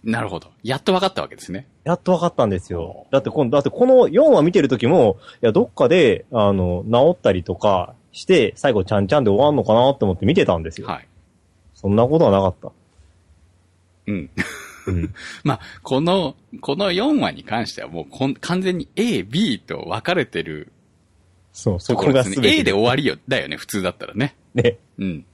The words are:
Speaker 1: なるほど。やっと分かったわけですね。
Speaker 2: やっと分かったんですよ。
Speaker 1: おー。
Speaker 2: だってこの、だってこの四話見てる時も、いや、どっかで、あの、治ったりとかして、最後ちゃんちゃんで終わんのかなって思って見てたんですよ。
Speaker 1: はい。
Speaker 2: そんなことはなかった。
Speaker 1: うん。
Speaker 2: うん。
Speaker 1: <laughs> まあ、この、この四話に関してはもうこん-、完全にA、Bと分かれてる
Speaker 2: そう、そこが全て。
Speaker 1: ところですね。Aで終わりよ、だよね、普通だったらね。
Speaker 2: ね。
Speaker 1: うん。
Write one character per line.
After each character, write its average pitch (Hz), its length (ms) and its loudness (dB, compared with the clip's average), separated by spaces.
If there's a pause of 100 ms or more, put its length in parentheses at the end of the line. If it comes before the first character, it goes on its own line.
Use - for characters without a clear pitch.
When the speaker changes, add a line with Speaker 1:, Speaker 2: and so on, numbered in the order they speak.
Speaker 1:
な 113 180 -4
る 107 80 -8
ほ 87 100 -10
ど。 - 120 -20 (120)
や 127 140 -4
っ - 40 -10
と 196 120 0
分 185 80 2
か 190 60 0
っ - 60 -2
た - 80 -6
わ 71 60 -6
け - 80 -18
で - 60 -20
す - 100 -14
ね。 98 160 -12 (160)
Speaker 2:
や 165 100 -2
っ 180 80 -6
と 185 120 0
分 165 60 0
か 175 80 -2
っ - 80 -4
た 127 100 2
ん 107 40 0
で 95 100 -2
す - 120 -12
よ。 82 360 -10
Speaker 1:
お - 20 -20
ー。 - 40 -4
Speaker 2:
だ 135 60 4
っ - 20 0
て 123 80 -6
こ 139 140 0
の、 117 80 -2
だ 143 80 4
っ 139 40 -2
て - 60 0
こ - 160 0
の 254 220 6
四 269 240 4
話 185 100 6
見 165 100 4
て 196 100 4
る 143 60 2
時 123 200 0
も、 143 300 4 (240)
い - 40 -2
や、 113 60 4
ど 180 120 2
っ - 100 -4
か 131 160 2
で、 - 420 4
あ 104 220 2
の、 90 360 -2
治 139 280 4
っ - 40 -20
た 110 100 2
り 90 120 -2
と 92 120 -6
か 95 380 0 (180)
し - 140 -20
て、 156 300 2
最 135 180 0
後 98 100 0
ち - 80 -6
ゃ 104 100 2
ん 98 60 -2
ち 143 60 0
ゃ 147 60 4
ん 135 40 0
で 107 60 2
終 101 140 4
わ 147 80 4
ん 147 40 0
の 117 80 0
か 107 100 2
な 123 160 6
っ 139 80 0
て 117 80 0
思 92 80 0
っ 85 40 -4
て - 80 -4
見 131 100 2
て 165 100 4
た 90 120 2
ん 80 60 -8
で 80 80 -10
す - 100 -16
よ。 - 60 -12
Speaker 1:
は 76 120 -8
い。 - 80 -20 (680)
Speaker 2:
そ - 160 -8
ん 101 60 2
な 117 120 4
こ 156 120 2
と 160 60 6
は 107 60 4
な 98 100 4
か 95 60 2
っ 87 140 -2
た。 - 100 -16 (1400)
Speaker 1:
う 104 60 -6
ん。 80 160 -8 (580)
Speaker 2:
う 98 40 -4
ん。 87 220 -4 (140)
Speaker 1:
<laughs> - 160 -20
ま 131 120 -2
あ、 - 40 -16 (240)
こ 131 160 -2
の、 175 360 -2 (260)
こ 139 140 -6
の 190 160 -4
四 247 280 0
話 98 120 -2
に 73 120 -16
関 110 240 -6
し - 60 -14
て - 80 -14
は - 60 -14
も 82 160 -12
う - 60 -10
こ - 180 -4
ん-、 143 80 -2
完 180 260 -6
全 185 160 -4
に 160 180 -10
A、 190 280 -2
B 123 360 -2
と 76 280 -12
分 101 140 -6
か 170 120 -4
れ 165 120 -2
て - 180 -8
る 76 280 -12 (800)
Speaker 2:
そ - 240 -4
う、 90 40 -6
そ - 160 -4
こ 135 180 0
が 131 100 4
全 - 0 -
て。 95 60 -4
Speaker 1:
と 95 60 -6
こ 131 60 -2
ろ - 20 -2
で - 60 2
す 302 60 2
ね。 - 40 0
A 254 40 -2
で 110 80 0
終 101 140 0
わ 123 100 0
り 151 100 -4
よ、 78 120 -2 (100)
だ 131 140 -2
よ 69 60 -10
ね、 73 100 -10
普 - 80 -16
通 101 160 -6
だ 92 80 -2
っ - 80 -12
た - 80 -14
ら - 80 -18
ね。 123 220 -6 (180)
Speaker 2:
ね。 120 240 0 (220)
Speaker 1:
う 98 60 -6
ん。 147 280 -8